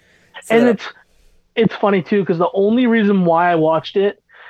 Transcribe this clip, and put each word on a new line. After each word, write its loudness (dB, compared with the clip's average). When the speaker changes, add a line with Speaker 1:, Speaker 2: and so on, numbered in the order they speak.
Speaker 1:
So 0
Speaker 2:
And 4
Speaker 1:
that 4
Speaker 2:
it's, -10
it's 0
funny, 0
too, -2
'cause -2
the -2
only 0
reason 2
why 2
I 2
watched -2
it -2